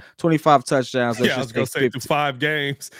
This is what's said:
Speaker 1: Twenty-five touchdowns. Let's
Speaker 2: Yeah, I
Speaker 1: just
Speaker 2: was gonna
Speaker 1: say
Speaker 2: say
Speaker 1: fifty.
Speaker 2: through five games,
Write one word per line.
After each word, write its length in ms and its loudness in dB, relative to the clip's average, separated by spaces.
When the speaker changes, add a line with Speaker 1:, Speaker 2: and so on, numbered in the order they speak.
Speaker 1:
Twenty-five 480 4
touchdowns. 540 0
Let's 100 2
Speaker 2:
Yeah, 60 -2
I 20 -4
Speaker 1:
just 120 -4
Speaker 2:
was 20 -18
gonna 160 -2
Speaker 1:
say 40 -10
Speaker 2:
say 140 0
Speaker 1:
fifty. 140 -2
Speaker 2:
through 80 -12
five 320 0
games, 500 -4